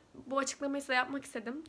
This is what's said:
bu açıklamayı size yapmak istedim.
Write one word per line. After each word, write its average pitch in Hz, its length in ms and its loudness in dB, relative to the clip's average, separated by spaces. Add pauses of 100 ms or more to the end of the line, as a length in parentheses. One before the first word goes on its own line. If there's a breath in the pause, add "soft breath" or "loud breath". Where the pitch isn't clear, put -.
(260)
bu 269 120 0
açıklamayı 277 440 0
size 269 120 0
yapmak 262 300 2
istedim. 247 440 -6